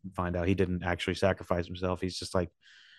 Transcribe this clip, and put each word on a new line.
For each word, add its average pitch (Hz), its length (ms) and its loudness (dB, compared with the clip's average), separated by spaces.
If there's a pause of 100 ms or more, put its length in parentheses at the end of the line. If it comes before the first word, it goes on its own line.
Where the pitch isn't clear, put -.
(140)
find 90 220 0
out 87 120 0
he 98 60 6
didn't 90 280 2
actually 90 320 0
sacrifice 90 520 0
himself. 90 340 -2
He's 92 180 -4
just, - 160 -8
like, 90 140 2 (500)